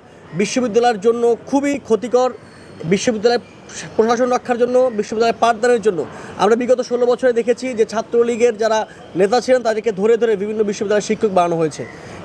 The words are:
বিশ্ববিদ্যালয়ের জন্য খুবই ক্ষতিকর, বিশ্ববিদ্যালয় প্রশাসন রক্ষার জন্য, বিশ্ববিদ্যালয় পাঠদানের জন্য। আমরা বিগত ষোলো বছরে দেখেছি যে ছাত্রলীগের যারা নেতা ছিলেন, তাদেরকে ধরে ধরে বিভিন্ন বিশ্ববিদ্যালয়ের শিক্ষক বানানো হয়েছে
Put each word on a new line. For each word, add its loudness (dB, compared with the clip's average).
বিশ্ববিদ্যালয়ের 0
জন্য 2
খুবই 0
ক্ষতিকর, 0
বিশ্ববিদ্যালয় 0
প্রশাসন 2
রক্ষার -2
জন্য, 0
বিশ্ববিদ্যালয় -2
পাঠদানের 2
জন্য। 0
আমরা 4
বিগত 2
ষোলো -2
বছরে 2
দেখেছি -2
যে 2
ছাত্রলীগের 0
যারা 0
নেতা 2
ছিলেন, 2
তাদেরকে -2
ধরে 2
ধরে 0
বিভিন্ন -2
বিশ্ববিদ্যালয়ের -2
শিক্ষক 0
বানানো 2
হয়েছে -2